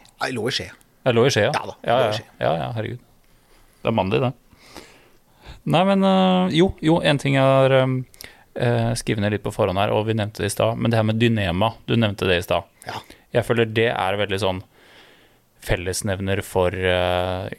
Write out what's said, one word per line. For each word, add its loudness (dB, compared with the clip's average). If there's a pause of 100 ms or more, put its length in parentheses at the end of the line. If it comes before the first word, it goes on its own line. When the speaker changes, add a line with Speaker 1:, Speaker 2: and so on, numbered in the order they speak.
(240)
Speaker 1:
Nei, -6
lå -4
i -6
skje. -8 (380)
Speaker 2:
Jeg 2
lå 6
i -2
skje, 4
ja. 0
Speaker 1:
Ja -4
da, -16
Speaker 2:
Ja, 2
Speaker 1:
lå 2
i 2
Speaker 2:
ja. -2
Speaker 1:
skje. -10 (160)
Speaker 2:
Ja, 0
ja, -8
herregud. -10 (800)
Det 0
er 0
mandig, 0
det. -2 (1400)
Nei, 4 (100)
men, 2
eh, 2
jo, 4 (100)
jo, 2
en 2
ting 0
jeg 4
har, 4
ehm, 2 (600)
eh, 0
skrevet -2
ned 0
litt -6
på -4
forhånd 0
her, 0
og 0
vi 0
nevnte -4
det -2
i -6
stad, 0
men 2
det 2
her 2
med 0
Dynema, 0 (100)
du -2
nevnte 0
det 2
i -8
stad. 0 (240)
Speaker 1:
Ja. -10 (400)
Speaker 2:
Jeg 0
føler 0
det 0
er -2
veldig -2
sånn -2 (1000)
fellesnevner -4
for, 0
eh, 0